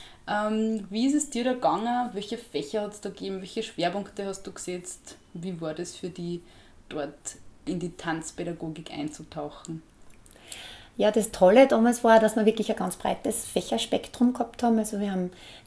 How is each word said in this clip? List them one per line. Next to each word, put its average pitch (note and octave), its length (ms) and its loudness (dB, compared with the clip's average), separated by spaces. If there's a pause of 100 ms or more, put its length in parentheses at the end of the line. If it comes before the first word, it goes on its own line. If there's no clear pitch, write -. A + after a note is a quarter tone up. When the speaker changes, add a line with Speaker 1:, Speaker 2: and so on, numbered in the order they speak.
(300)
Speaker 1:
Ähm, G#3+ 600 0
wie A3 180 2
ist C#4 60 4
es D4 160 0
dir A#3 140 -2
da B3+ 80 2
gegangen? A#3 600 0
Welche G3+ 240 -6
Fächer G#3+ 460 -4
hat's G#3 180 -10
da G3+ 80 -6
gegeben? F#3+ 320 -6
Welche G3+ 220 -6
Schwerpunkte G3 640 -4
hast F#3+ 220 -8
du F#3+ 60 -12
gesetzt? - 640 -12 (160)
Wie F3 260 -8
war D#3+ 140 -6
das F3 240 -8
für F3+ 120 -8
dich, F3 300 -6 (480)
dort - 480 -8 (300)
in D#3+ 160 -4
die E3+ 160 -8
Tanzpädagogik D#3+ 960 -8
einzutauchen? D3+ 880 -10 (1200)
Speaker 2:
Ja, G#3 100 6
das G#3+ 200 2
Tolle A3 360 10
damals A#3 360 4
war, A3+ 160 10
dass A3 160 4
wir A3 100 4
wirklich G#3+ 240 2
ein G#3+ 80 0
ganz F#3 180 -2
breites - 500 -2
Fächerspektrum - 880 0
gehabt - 300 -6
haben. A#3 140 4
Also G#3+ 220 -2
wir G3+ 120 -2
haben F3+ 200 -2 (360)